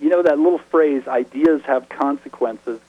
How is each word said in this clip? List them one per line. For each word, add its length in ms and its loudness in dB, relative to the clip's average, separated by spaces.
you 80 0
know, 140 2
that 160 2
little 180 2
phrase, 500 0
"Ideas 580 0
have 240 -2
consequences," 1000 -6